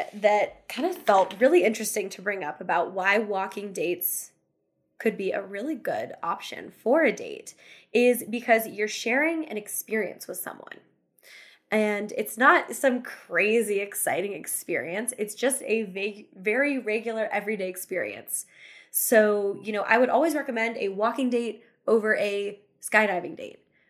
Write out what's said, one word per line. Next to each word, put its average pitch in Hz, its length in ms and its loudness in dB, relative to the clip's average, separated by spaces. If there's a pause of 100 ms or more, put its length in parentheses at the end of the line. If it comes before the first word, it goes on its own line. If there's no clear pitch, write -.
(120)
that 208 560 2
kind 254 180 -4
of 359 100 -2
felt 190 440 4
really 285 240 6
interesting 214 460 -2
to 190 120 -14
bring 196 220 -4
up 151 160 -8
about 180 320 0
why 190 260 2
walking 196 540 -4
dates - 600 -4 (640)
could 214 180 -2
be 190 160 -4
a 196 100 -4
really 202 320 -8
good 220 380 -6 (100)
option - 480 -8
for 294 320 2
a 247 80 4
date - 440 -10 (400)
is 247 340 6
because 220 400 2
you're 208 180 -4
sharing 302 600 0
an 214 100 -8
experience - 720 -6
with - 80 -10
someone. - 400 -12 (960)
And 208 480 0
it's - 180 -4
not 277 380 4
some 247 260 2
crazy 208 800 0
exciting 202 540 -2
experience. 170 800 -6
It's 208 180 -6
just - 280 0
a 226 220 0
va-, 196 420 -8 (100)
very 254 420 0
regular 220 540 -4
everyday 196 360 -4
experience. 113 760 -6 (460)
So, 208 720 4
you 214 100 -6
know, 202 100 -2
I 226 140 4
would 247 140 6
always 294 240 4
recommend 233 420 -2
a 202 120 -2
walking 233 420 0
date 233 340 -2 (220)
over 214 300 4
a 202 440 -2 (220)
skydiving 202 540 2
date, - 240 -14 (300)